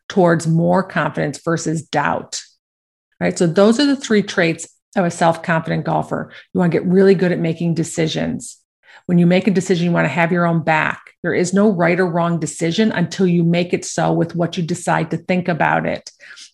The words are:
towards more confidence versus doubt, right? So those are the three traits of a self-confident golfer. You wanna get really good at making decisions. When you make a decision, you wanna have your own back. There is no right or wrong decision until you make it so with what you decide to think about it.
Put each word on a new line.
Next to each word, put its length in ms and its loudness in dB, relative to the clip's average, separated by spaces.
towards 400 2
more 340 2
confidence 640 -4
versus 380 -4
doubt, 600 -4
right? 180 -2
So 80 4
those 320 4
are 80 2
the 80 2
three 300 0
traits 420 -2
of 80 2
a 60 0
self-confident 720 0
golfer. 480 -4
You 60 -2
wanna 140 2
get 120 0
really 300 6
good 160 2
at 80 -2
making 360 -2
decisions. 840 -4
When 120 2
you 80 6
make 200 4
a 60 2
decision, 320 0
you 80 0
wanna 160 0
have 240 0
your 140 0
own 180 0
back. 580 -2
There 100 -2
is 220 0
no 160 4
right 300 0
or 80 0
wrong 320 -2
decision 500 -2
until 380 0
you 160 2
make 280 0
it 120 -2
so 280 -2
with 220 -2
what 220 -4
you 80 -4
decide 480 -4
to 40 -2
think 300 -4
about 400 0
it. 240 -8